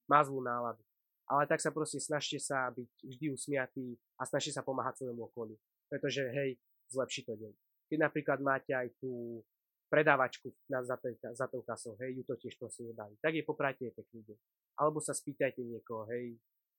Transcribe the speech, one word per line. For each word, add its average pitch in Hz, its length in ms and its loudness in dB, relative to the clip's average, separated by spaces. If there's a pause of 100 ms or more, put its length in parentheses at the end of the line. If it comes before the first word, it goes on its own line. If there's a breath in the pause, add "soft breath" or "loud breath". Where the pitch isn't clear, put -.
Má 143 120 10
zlú 139 200 2
náladu. 120 420 -2 (460)
Ale 143 180 6
tak 156 160 2
sa 156 80 2
proste 151 260 -2
snažte 147 400 -2
sa 131 320 -2
byť 123 300 -8
vždy 131 320 -8
usmiatý 131 640 -2 (240)
a 127 80 -2
snažte 143 240 0
sa 135 100 -6
pomáhať 131 400 -2
svojmu 120 300 -6
okoliu. 110 240 -8 (320)
Pretože, 139 400 -2
hej, 131 320 -2 (320)
zlepší 127 320 -2
to 113 140 -6
deň. 107 160 -12 (340)
Keď 156 140 0
napríklad 147 400 4
máte 135 340 2
aj 123 240 0
tú 120 400 -6 (480)
predávačku 143 640 6 (160)
na, 131 160 0
za 123 160 -2
tej, 123 160 -6 (160)
za 123 160 -2
tou 123 160 -6
kasou, 113 340 -8
hej, 127 200 -6
ju 127 80 -6
to 131 100 -2
tiež 113 240 -8
proste 120 240 -10
nebaví, 113 400 -12
tak 160 160 2
jej - 80 -4
poprajte 139 480 -2
pekný 110 300 -14
deň. 107 140 -18 (440)
Alebo 156 160 4
sa 147 160 -4
spýtajte 135 480 -2
niekoho, 113 480 -8
hej, 120 300 -6 (380)